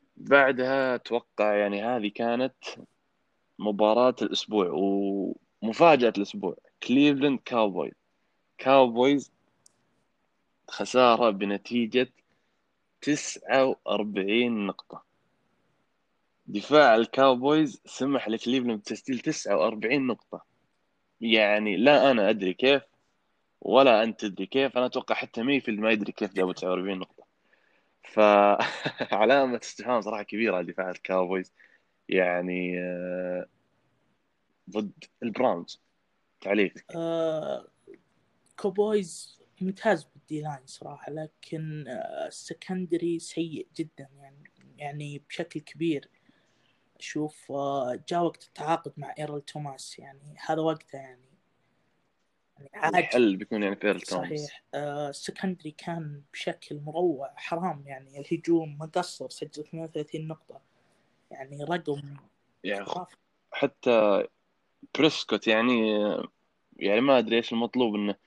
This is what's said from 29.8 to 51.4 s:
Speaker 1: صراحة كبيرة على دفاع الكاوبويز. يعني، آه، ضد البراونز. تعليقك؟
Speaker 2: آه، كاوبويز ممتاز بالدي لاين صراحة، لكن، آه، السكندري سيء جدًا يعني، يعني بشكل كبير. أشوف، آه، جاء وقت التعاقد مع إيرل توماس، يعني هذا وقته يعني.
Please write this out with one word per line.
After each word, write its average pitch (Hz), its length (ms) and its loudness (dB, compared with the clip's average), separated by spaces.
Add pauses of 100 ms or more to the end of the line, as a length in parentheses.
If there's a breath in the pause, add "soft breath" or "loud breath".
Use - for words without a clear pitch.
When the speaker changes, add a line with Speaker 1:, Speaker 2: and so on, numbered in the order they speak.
Speaker 1:
صراحة 104 220 -6
كبيرة 104 340 -2
على 87 100 -2
دفاع 92 240 -6
الكاوبويز. 92 640 -2 (560 soft breath)
يعني، 90 720 0
آه، 90 680 -8 (1200)
ضد 104 340 -8 (180)
البراونز. 110 600 -4 (580)
تعليقك؟ 98 440 0 (120)
Speaker 2:
آه، 160 720 -4 (880)
كاوبويز 208 840 -2 (200)
ممتاز 190 440 0
بالدي - 380 -12
لاين 143 240 -12
صراحة، - 460 -16
لكن، 156 760 -10
آه، 78 380 -10
السكندري 170 920 -6
سيء 165 480 -8 (100)
جدًا 156 320 -12 (120)
يعني، 139 300 -20 (280)
يعني 147 500 -12
بشكل 165 320 -10
كبير. 151 480 -6 (920)
أشوف، - 520 -8
آه، 139 560 -4
جاء 175 160 0
وقت - 200 -4
التعاقد 151 520 -6
مع 143 220 -14
إيرل 147 240 -8
توماس، 143 560 -14
يعني 139 380 -20 (100)
هذا 160 140 -2
وقته 160 360 -4
يعني. 131 360 -20 (1200)